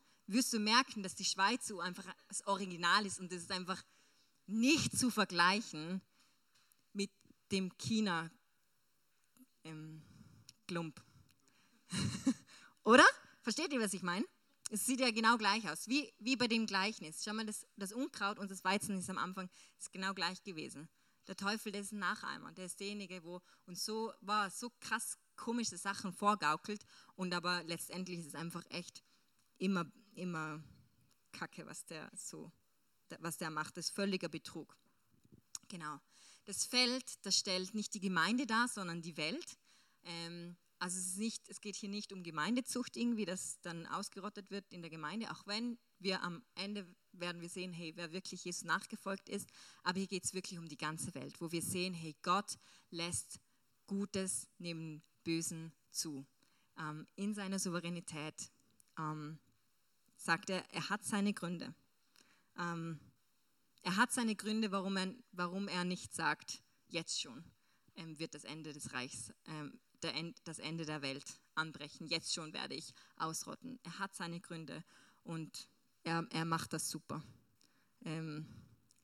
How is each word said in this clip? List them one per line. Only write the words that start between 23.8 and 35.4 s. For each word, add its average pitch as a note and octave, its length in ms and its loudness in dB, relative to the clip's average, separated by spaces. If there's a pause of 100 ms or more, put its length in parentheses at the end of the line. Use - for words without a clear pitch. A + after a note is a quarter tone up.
so, A3 280 -2 (100)
wow, G3 300 2
so A#3+ 180 -6 (100)
krass - 380 -2 (180)
komische A#3 400 -2
Sachen G3 360 -2
vorgaukelt G3+ 720 4 (320)
und F3+ 180 0
aber F3 300 2
letztendlich E3+ 560 -4
ist D#3 80 -8
es C#3+ 60 -10
einfach D#3+ 360 -4
echt - 340 -8 (540)
immer, F#3 260 4 (300)
immer D#3+ 480 -4 (720)
Kacke, - 340 -8
was - 180 -10
der D#3 300 -10
so, E3 360 -10 (680)
was D#3+ 180 -6
der E3 140 -4
macht. D#3 260 -4
Das E3+ 100 -6
ist - 80 0
völliger G3 340 0
Betrug. - 480 -10 (920)